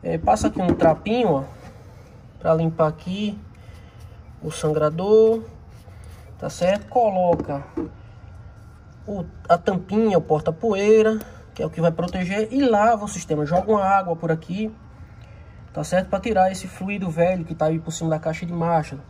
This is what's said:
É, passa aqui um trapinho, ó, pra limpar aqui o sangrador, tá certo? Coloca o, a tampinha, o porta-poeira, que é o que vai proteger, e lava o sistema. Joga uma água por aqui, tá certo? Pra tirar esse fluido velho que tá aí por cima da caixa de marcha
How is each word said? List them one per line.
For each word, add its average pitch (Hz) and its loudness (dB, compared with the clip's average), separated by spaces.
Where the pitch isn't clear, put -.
É, 170 -2
passa 214 0
aqui - -2
um 180 2
trapinho, 208 2
ó, 139 0
pra 165 2
limpar 160 0
aqui 190 -6
o 156 -8
sangrador, 185 2
tá - -8
certo? 196 0
Coloca 175 0
o, 196 -8
a 175 6
tampinha, 196 0
o 160 6
porta-poeira, 208 2
que - -12
é 156 -2
o 160 -4
que 165 -8
vai 170 4
proteger, 185 -4
e 277 2
lava 214 4
o 208 -8
sistema. 156 -4
Joga 180 0
uma 208 4
água 190 2
por 165 -4
aqui, 185 -4
tá 156 -8
certo? 185 -2
Pra 196 -2
tirar 190 2
esse 185 -10
fluido 190 -6
velho 170 0
que 160 -8
tá 156 0
aí 160 0
por 165 -10
cima 160 -4
da 156 -2
caixa 160 -6
de 170 -8
marcha 165 -2